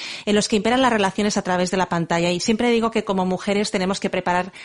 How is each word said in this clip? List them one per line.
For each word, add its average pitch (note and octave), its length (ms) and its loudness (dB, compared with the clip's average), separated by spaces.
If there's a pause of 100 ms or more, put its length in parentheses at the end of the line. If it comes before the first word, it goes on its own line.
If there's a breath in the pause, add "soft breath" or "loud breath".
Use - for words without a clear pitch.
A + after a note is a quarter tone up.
(260 loud breath)
en G#3 80 2
los G#3 140 2
que A3+ 80 2
imperan A3+ 260 2
las A#3+ 100 4
relaciones G3+ 440 0
a G3 60 -2
través F3+ 280 0
de G3 60 -2
la F#3 120 0
pantalla. E3+ 420 0
Y F3 100 -2
siempre A#3 300 0
digo A3+ 200 2
que A3 140 -2
como F#3+ 200 0
mujeres G3+ 460 -2
tenemos F#3+ 300 -2
que G3 100 -2
preparar F3+ 420 0 (120)